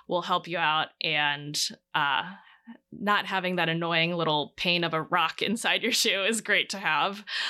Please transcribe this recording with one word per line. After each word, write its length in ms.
will 140
help 260
you 80
out, 320
and, 680
uh, 280
not 340
having 300
that 120
annoying 460
little 420
pain 280
of 100
a 80
rock 400
<laughs> 0
inside 400
your 100
shoe 320
is 160
great 300
to 80
have 460